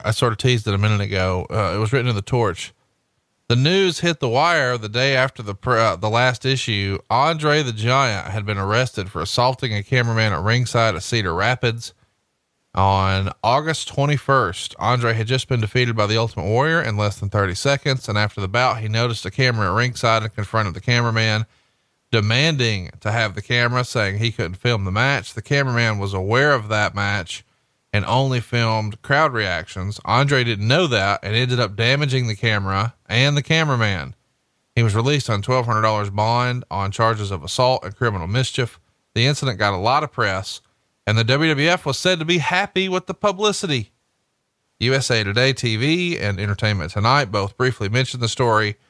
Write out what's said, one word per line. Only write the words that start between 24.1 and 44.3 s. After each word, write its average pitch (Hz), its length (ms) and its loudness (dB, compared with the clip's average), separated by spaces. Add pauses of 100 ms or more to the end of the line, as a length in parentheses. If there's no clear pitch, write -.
he 117 140 0
couldn't 92 240 -6
film 113 280 0
the 92 60 -2
match. 127 420 0
The - 80 -12
cameraman 117 580 0
was 98 140 -4
aware 113 400 2
of 110 160 -2
that 104 260 0
match 101 500 -4 (500)
and 104 100 2
only 127 360 0
filmed 110 600 -2
crowd 143 320 2
reactions. 95 720 -4
Andre 131 400 2
didn't 107 240 -2
know 165 180 4
that 101 360 0
and 101 120 -4
ended 123 240 0
up 104 180 -2
damaging 131 500 0
the 107 100 -4
camera 101 580 0 (140)
and 139 300 2
the 139 40 -2
cameraman. 117 720 0 (600)
He 120 80 2
was 110 120 2
released 135 360 0
on 104 100 0
twelve 127 240 0
hundred 113 160 0
dollars 107 300 0
bond 120 600 0
on 98 220 -4
charges 110 380 0
of 90 120 -8
assault 127 440 0
and 101 100 -12
criminal 98 300 -2
mischief. 120 520 -4 (360)
The 117 100 2
incident 131 340 -2
got 104 140 2
a 95 60 -2
lot 131 260 2
of 139 80 -10
press, 101 480 -4 (460)
and 107 100 2
the 113 80 2
W 139 260 2
W 147 180 2
F 175 180 0
was 139 120 -2
said 185 200 0
to 160 80 -4
be 175 120 2
happy 190 500 0
with 180 180 -4
the 185 80 -6
publicity. 190 800 -2 (880)